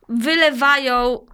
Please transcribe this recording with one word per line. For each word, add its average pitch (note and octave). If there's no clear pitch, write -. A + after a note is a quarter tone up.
wylewają C4